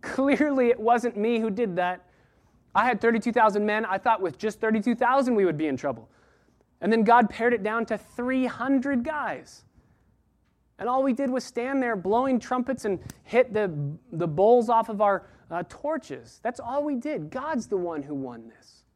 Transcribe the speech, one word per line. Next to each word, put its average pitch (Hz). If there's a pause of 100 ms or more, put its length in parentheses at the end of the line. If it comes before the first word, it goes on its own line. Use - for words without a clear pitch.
"Clearly 269
it 240
wasn't 233
me 226
who 220
did 196
that. 180 (680)
I 214
had 240
thirty-two 233
thousand 208
men. 214
I 190
thought 214
with 175
just 208
thirty-two 220
thousand 247
we 202
would 160
be 156
in 135
trouble." 123 (720)
And 190
then 226
God 233
pared 240
it 214
down 220
to 214
three 254
hundred 254
guys. 254 (1120)
And 202
all 262
we 269
did 277
was 254
stand 262
there 233
blowing 226
trumpets 254
and 196 (260)
hit 240
the, 208 (400)
the 170
bowls 214
off 226
of 214
our, 202 (240)
uh, 175
torches. 151
That's 240
all 254
we 294
did. 233
God's 262
the 202
one 170
who 147
won 120
this. - (120)